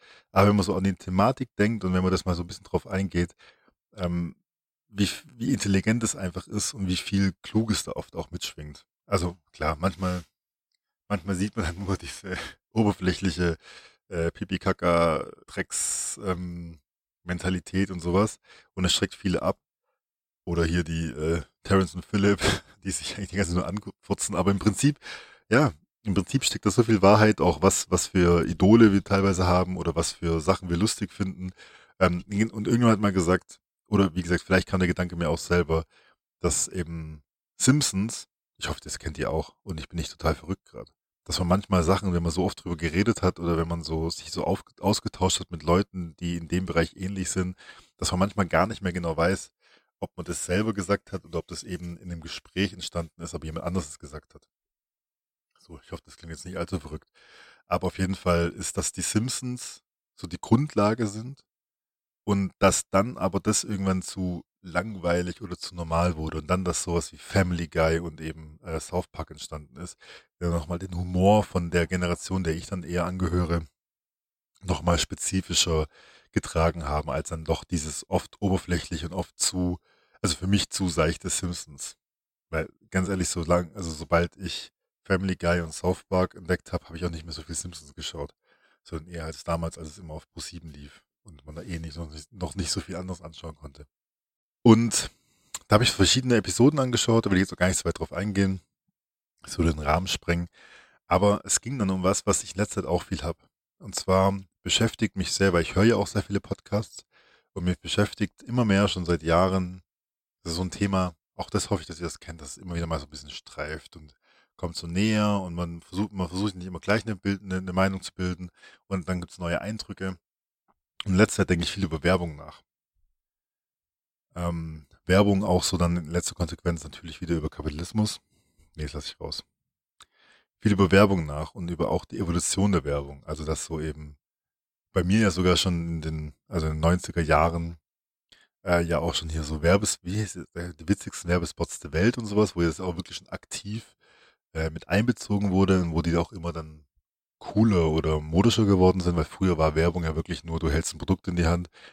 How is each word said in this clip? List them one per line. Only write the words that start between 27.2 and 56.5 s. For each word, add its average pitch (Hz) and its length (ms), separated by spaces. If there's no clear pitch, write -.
auch, 78 180
was, - 300
was 92 160
für 87 400
Idole 104 460
wir 98 120
teilweise 98 420
haben 90 300
oder 82 180
was 82 180
für 82 280
Sachen 92 300
wir 85 80
lustig 104 340
finden. 92 380
Ähm, 87 260
und 110 140
irgendjemand 117 260
hat 101 80
mal 101 120
gesagt, 90 480
oder 98 280
wie 90 80
gesagt, 85 200
vielleicht 92 260
kam 92 120
der 92 60
Gedanke 87 300
mir 85 120
auch 80 100
selber, 80 460
dass - 280
eben 80 540
Simpsons, 120 720
ich - 140
hoffe, - 120
das - 160
kennt 73 200
ihr 62 120
auch 78 320
und 82 160
ich 76 120
bin 87 80
nicht 80 120
total - 240
verrückt - 360
grad, - 220
dass - 140
man 90 100
manchmal 92 340
Sachen, 92 320
wenn 85 80
man 85 100
so 87 120
oft - 200
drüber 85 140
geredet 87 420
hat 92 180
oder 85 200
wenn 82 100
man 85 140
so, 80 260
sich - 220
so - 140
auf-, - 200
ausgetauscht - 600
hat - 100
mit 82 120
Leuten, 85 540
die 87 220
in 82 100
dem 90 160
Bereich 85 320
ähnlich 92 340
sind, 92 280
dass - 140
man 92 80
manchmal 101 260
gar 82 200
nicht 107 140
mehr 92 140
genau 85 220
weiß, 87 360
ob - 160
man 87 80
das 87 200
selber 107 280
gesagt 98 400
hat 92 120
oder 82 160
ob - 80
das - 160
eben 87 320
in 87 160
einem 82 80
Gespräch 92 520
entstanden 87 480
ist, 82 140
aber 73 120
jemand 78 200
anderes 87 220
es - 100
gesagt - 360
hat. - 140
So, - 260
ich - 80
hoffe, 85 120
das - 120
klingt 82 140
jetzt - 140
nicht 90 120